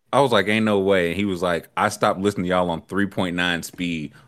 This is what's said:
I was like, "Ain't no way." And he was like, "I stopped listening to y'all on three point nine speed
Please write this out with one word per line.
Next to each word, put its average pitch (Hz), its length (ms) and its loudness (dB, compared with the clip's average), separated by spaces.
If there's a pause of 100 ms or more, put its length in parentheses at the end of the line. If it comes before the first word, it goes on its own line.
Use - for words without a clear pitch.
(120)
I 123 100 4
was 135 100 2
like, 98 160 4
"Ain't 110 180 2
no 104 140 2
way." 95 300 2
And 82 80 -2
he 101 80 0
was 92 180 -4
like, 85 340 -2
"I 101 120 2
stopped 104 300 0
listening 98 260 0
to 90 40 -4
y'all 90 220 0
on 82 120 -6
three 95 220 -2
point 92 300 -4
nine 87 260 -2
speed 82 520 -6 (140)